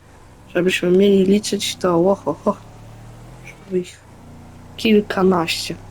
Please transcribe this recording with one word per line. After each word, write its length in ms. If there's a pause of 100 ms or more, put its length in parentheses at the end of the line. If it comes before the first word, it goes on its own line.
(540)
Żebyśmy 360
mieli 340
liczyć, 520
to 220
łoho, 460
ho. 120 (880)
Żeby 340
ich 220 (760)
kilkanaście. 1000 (160)